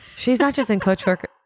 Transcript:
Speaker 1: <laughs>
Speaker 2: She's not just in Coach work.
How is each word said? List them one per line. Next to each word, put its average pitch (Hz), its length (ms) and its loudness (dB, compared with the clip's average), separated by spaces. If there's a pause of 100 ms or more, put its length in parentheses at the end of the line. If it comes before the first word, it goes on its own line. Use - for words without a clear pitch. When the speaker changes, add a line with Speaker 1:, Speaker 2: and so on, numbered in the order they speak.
Speaker 1:
<laughs> - 120 -20
Speaker 2:
She's 247 220 0
not 277 140 2
just 262 160 -2
in 202 120 2
Coach 190 240 0
work. 185 240 -2 (160)